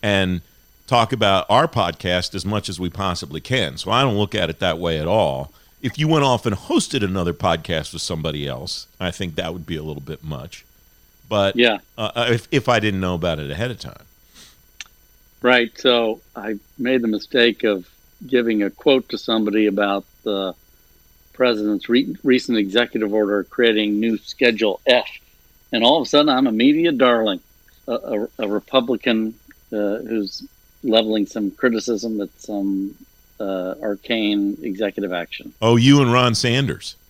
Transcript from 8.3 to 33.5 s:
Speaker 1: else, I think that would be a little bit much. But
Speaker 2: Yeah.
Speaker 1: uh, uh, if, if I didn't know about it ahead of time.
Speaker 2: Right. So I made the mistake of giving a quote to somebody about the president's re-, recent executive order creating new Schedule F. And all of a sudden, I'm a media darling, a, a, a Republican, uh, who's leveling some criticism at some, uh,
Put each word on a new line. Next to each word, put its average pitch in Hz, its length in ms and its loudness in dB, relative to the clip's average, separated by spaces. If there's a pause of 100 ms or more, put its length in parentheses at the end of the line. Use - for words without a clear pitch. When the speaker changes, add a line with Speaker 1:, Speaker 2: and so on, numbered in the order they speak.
Speaker 1:
else, 67 400 -10 (140)
I 92 100 -4
think 85 240 -8
that 82 180 -6
would 85 140 -12
be 82 100 -6
a 76 60 -8
little 73 200 -10
bit 76 220 -12
much. 71 400 -12 (640)
But 98 280 2
Speaker 2:
Yeah. 117 220 4 (200)
Speaker 1:
uh, 107 160 -6
uh, 120 160 0
if, 117 220 0
if 139 160 0
I 120 100 4
didn't 104 220 0
know 90 140 0
about 80 260 -2
it 71 100 -8
ahead 113 220 -6
of 95 80 -14
time. - 240 -18 (1400)
Speaker 2:
Right. 123 360 4
So 117 420 2 (140)
I 107 240 -8 (200)
made 127 240 0
the 117 60 0
mistake 117 560 0
of 101 240 0 (380)
giving 117 360 2
a 98 80 -2
quote 131 400 2
to 107 80 -6
somebody 110 480 0
about 98 380 0 (180)
the 98 320 -4 (800)
president's 107 560 0
re-, 127 340 2
recent 127 360 2
executive 107 540 0
order 101 320 0
creating 107 560 2
new 110 180 0
Schedule 113 680 0
F. 123 220 2 (640)
And 117 120 0
all 151 160 6
of 123 60 -4
a - 20 -12
sudden, 147 200 4
I'm 135 180 2
a 117 60 2
media 147 400 4
darling, 117 480 2 (460)
a, 120 60 -6
a, 113 360 -4 (160)
a 101 40 -4
Republican, 113 840 0 (380)
uh, 104 260 -2
who's 110 480 -6 (360)
leveling 110 440 2
some 104 240 -4
criticism 110 720 -2
at 98 100 -8 (100)
some, 98 540 -4 (440)
uh, 95 440 -6